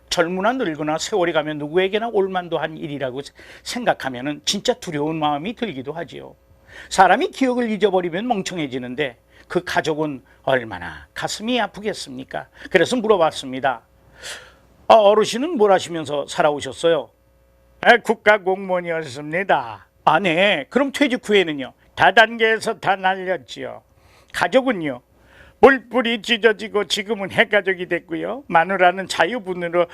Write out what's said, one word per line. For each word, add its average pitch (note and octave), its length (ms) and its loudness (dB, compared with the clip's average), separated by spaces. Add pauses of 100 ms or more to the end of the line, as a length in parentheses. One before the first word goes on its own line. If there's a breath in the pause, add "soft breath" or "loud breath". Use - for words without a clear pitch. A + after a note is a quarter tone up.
젊으나 F#3 460 0
늙으나 D#3+ 440 -4
세월이 F3 340 0
가면 D3+ 260 -2
누구에게나 F#3+ 500 -2
올만도 F#3+ 500 -2
한 D#3 180 -6
일이라고 C#3 440 -8
세-, - 120 -14 (300 loud breath)
생각하면은 D3 840 -4
진짜 G#3 300 -2
두려운 D#3+ 460 -6
마음이 D3+ 340 -2
들기도 C#3+ 380 -8
하지요. C#3+ 420 -14 (540 loud breath)
사람이 F#3+ 420 4
기억을 B3 400 -2
잊어버리면 F#3 560 0
멍청해지는데 C3+ 920 -6 (300 soft breath)
그 F3+ 160 -2
가족은 D3+ 580 -4 (200 soft breath)
얼마나 G#2+ 720 -4
가슴이 A3 460 -4
아프겠습니까? F3+ 880 -10 (220 loud breath)
그래서 F3+ 260 2
물어봤습니다. C#3+ 840 0 (1040 loud breath)
"아, G#2+ 60 10
어르신은 G#3+ 640 4
뭘 G#3 160 4
하시면서 D3+ 560 -2
살아오셨어요?" D3 840 0 (720)
"아, A#3 160 8
국가공무원이었습니다." F3 1900 -2 (180)
"아, D#3 140 4
네. F3+ 520 2
그럼 C#4 220 2
퇴직 B3+ 360 0
후에는요?" D#3 440 0 (220 soft breath)
"다단계에서 A3 840 4
다 F#3+ 160 0
날렸지요." F3+ 880 -4 (500 soft breath)
"가족은요?" F3+ 680 0 (580 soft breath)
"뿔뿔이 A#3 640 4
찢어지고 G#3 600 0
지금은 G3 480 -6
핵가족이 F#3+ 540 0
됐고요. E3+ 600 -6
마누라는 F3+ 640 2
자유부인으로-, F3 840 -2